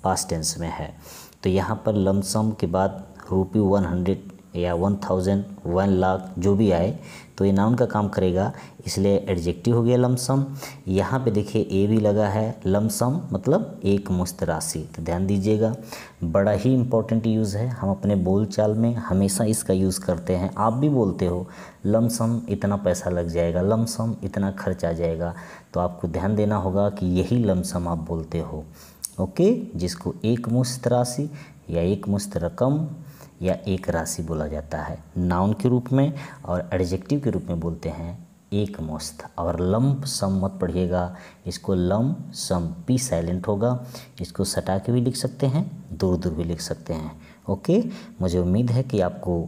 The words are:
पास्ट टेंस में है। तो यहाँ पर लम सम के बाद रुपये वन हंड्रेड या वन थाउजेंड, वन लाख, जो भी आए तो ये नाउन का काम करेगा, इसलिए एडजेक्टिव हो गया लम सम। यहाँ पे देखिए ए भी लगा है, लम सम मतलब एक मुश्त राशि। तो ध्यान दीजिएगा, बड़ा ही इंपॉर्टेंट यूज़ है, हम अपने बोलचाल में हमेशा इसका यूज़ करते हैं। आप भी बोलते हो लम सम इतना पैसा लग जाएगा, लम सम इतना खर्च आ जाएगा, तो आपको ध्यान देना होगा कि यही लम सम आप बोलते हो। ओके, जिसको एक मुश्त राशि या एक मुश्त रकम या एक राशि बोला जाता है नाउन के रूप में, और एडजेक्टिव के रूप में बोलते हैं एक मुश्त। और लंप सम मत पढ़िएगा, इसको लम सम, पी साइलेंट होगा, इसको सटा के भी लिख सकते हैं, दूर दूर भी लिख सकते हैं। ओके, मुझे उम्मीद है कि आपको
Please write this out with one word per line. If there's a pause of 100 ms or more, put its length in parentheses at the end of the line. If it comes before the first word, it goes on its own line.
पास्ट
टेंस
में
है। (500)
तो
यहाँ
पर
लम
सम
के
बाद (280)
रुपये
वन
हंड्रेड (240)
या
वन
थाउजेंड, (220)
वन
लाख,
जो
भी
आए (400)
तो
ये
नाउन
का
काम
करेगा, (360)
इसलिए (120)
एडजेक्टिव
हो
गया
लम
सम। (420)
यहाँ
पे
देखिए (120)
ए
भी
लगा
है,
लम
सम (140)
मतलब
एक
मुश्त
राशि। (160)
तो
ध्यान
दीजिएगा, (480)
बड़ा
ही
इंपॉर्टेंट
यूज़
है,
हम
अपने
बोलचाल
में
हमेशा
इसका
यूज़
करते
हैं।
आप
भी
बोलते
हो (380)
लम
सम
इतना
पैसा
लग
जाएगा,
लम
सम
इतना
खर्च
आ
जाएगा, (400)
तो
आपको
ध्यान
देना
होगा
कि (140)
यही
लम
सम
आप
बोलते
हो। (540)
ओके, (200)
जिसको (100)
एक
मुश्त
राशि (400)
या
एक
मुश्त
रकम (540)
या (140)
एक
राशि
बोला
जाता
है (200)
नाउन
के
रूप
में, (320)
और
एडजेक्टिव
के
रूप
में
बोलते
हैं (260)
एक
मुश्त। (140)
और
लंप
सम
मत
पढ़िएगा, (320)
इसको
लम (200)
सम, (200)
पी
साइलेंट
होगा, (420)
इसको
सटा
के
भी
लिख
सकते
हैं, (280)
दूर
दूर
भी
लिख
सकते
हैं। (380)
ओके, (380)
मुझे
उम्मीद
है
कि
आपको (100)